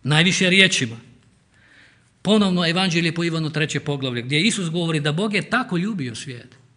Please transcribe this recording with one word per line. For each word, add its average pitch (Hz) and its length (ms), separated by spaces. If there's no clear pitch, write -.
Najviše 170 460
riječima. 180 460
Ponovno 185 460
Evanđelje 170 460
po 170 100
Ivanu, 160 260
treće 156 300
poglavlje, 131 420
gdje 139 200
Isus 202 280
govori 165 300
da 147 120
Bog 202 220
je 190 160
tako 240 280
ljubio 170 380
svijet - 400